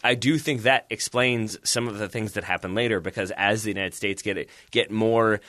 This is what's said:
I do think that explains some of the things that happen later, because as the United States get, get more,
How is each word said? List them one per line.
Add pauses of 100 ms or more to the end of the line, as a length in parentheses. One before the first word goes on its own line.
I
do
think
that
explains (120)
some
of
the
things
that
happen
later,
because
as
the
United
States
get, (220)
get
more,